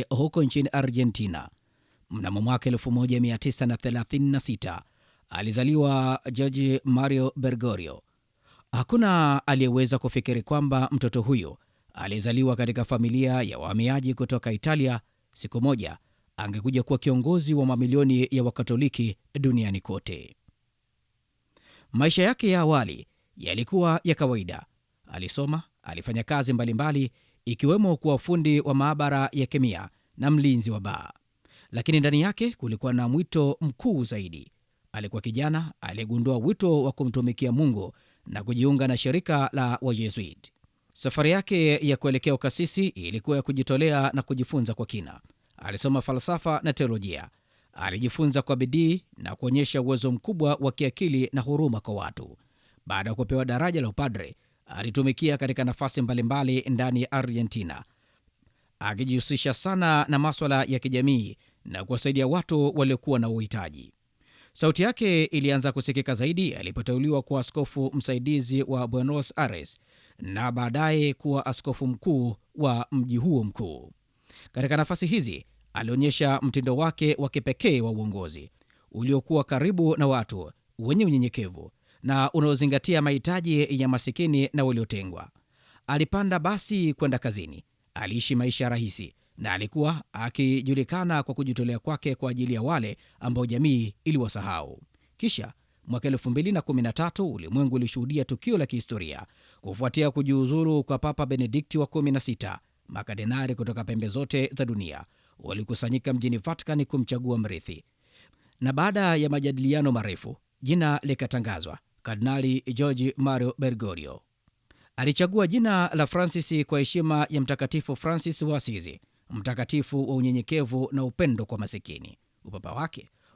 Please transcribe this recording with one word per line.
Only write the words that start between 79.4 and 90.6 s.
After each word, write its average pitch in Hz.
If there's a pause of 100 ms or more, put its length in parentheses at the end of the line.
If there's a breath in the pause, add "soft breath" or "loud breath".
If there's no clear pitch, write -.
karibu 160
na 143
watu, 110 (280)
wenye 151
unyenyekevu 123 (320 soft breath)
na 135
unaozingatia 147
mahitaji 147
ya 131
masikini 135
na 143
waliotengwa. 101 (580 soft breath)
Alipanda 180
basi 185
kwenda 131
kazini, 95 (300)
aliishi 113
maisha 123
rahisi 113 (240)
na 104
alikuwa 147 (100)
akijulikana 135